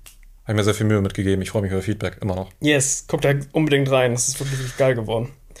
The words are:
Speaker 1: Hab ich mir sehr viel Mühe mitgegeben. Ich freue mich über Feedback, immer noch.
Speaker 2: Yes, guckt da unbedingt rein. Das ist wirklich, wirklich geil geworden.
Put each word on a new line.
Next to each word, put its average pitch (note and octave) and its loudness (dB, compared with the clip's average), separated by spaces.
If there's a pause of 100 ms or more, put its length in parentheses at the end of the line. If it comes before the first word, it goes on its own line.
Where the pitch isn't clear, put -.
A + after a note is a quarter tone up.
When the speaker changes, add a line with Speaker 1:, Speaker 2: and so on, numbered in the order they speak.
(440)
Speaker 1:
Hab - -18
ich A2 0
mir G#2+ 2
sehr G#2 4
viel A2 0
Mühe G#2+ 4
mitgegeben. G2 0
Ich F#2 -6
freue G#2+ 0
mich F#2+ -2
über F#2+ -2
Feedback, G2+ -4
immer G2 -2
noch. F#2 -8 (100)
Speaker 2:
Yes, D3 0
guckt - -4
da C#3+ 4 (220)
unbedingt C#3+ 2
rein. B2+ 4
Das B2 -2
ist - -4
wirklich, C3+ -6
wirklich B2+ -8
geil C3 4
geworden. A2+ -4 (320)